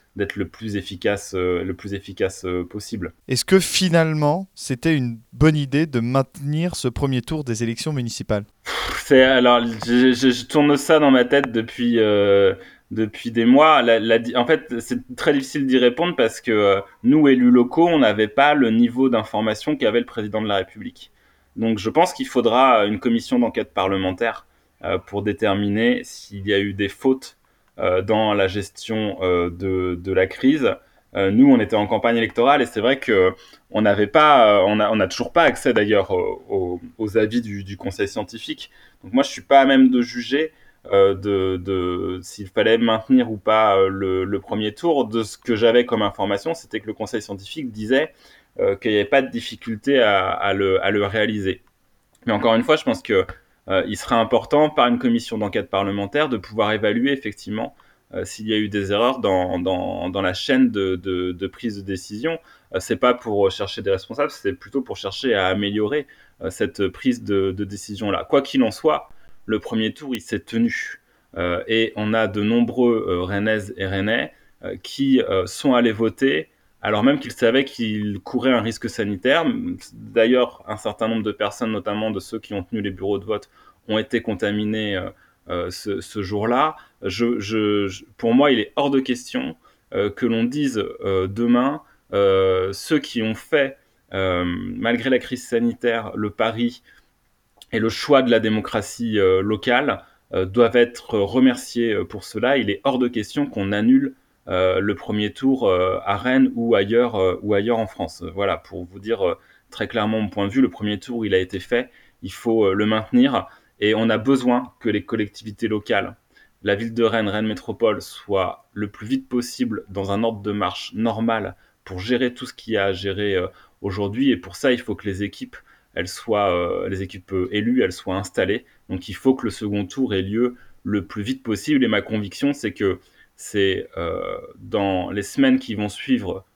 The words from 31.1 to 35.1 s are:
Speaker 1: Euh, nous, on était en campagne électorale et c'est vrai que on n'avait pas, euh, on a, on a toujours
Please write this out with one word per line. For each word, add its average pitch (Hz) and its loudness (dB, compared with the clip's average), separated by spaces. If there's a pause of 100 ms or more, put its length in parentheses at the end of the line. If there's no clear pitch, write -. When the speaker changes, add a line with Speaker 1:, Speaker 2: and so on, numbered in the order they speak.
Speaker 1:
Euh, 98 2
nous, 131 8
on 123 8
était 104 0
en 104 2
campagne 117 0
électorale 120 2
et 127 2
c'est - -4
vrai 131 2
que 95 4 (380)
on 107 -2
n'avait 104 4
pas, 123 6
euh, 92 6
on 107 2
a, 107 2
on 107 0
a 95 2
toujours - -8